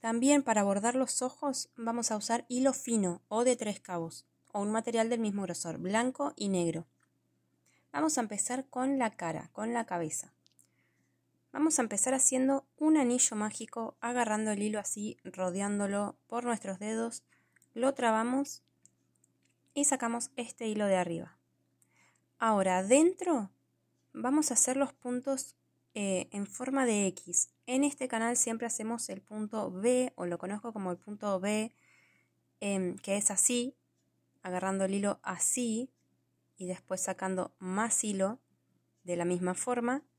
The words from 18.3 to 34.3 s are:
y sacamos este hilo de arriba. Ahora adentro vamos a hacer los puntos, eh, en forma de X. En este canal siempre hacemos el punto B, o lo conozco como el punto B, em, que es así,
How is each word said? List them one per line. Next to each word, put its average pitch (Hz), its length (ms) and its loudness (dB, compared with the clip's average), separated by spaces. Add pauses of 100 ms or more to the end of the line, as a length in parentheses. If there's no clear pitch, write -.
y 285 120 0
sacamos 233 500 -2
este 233 320 -8
hilo 214 200 0
de 190 100 4
arriba. 175 420 -4 (1000)
Ahora 196 400 4
adentro 285 720 4 (600)
vamos 269 380 2
a 247 40 0
hacer 254 220 4
los 269 180 0
puntos, 247 600 -6 (400)
eh, 196 380 -2
en 202 160 -6
forma 262 380 0
de 208 200 4
X. - 440 -2 (160)
En 262 180 2
este 277 240 -2
canal 233 280 0
siempre 226 300 0
hacemos 226 420 -4
el 190 140 -10
punto 214 480 -6
B, 247 460 2
o 180 100 -4
lo 175 120 -2
conozco 208 340 -6
como 190 180 -4
el 175 60 -4
punto 208 420 -4
B, 214 340 0 (840)
em, 190 380 -2
que 202 200 -2
es 208 140 2
así, 240 460 2 (640)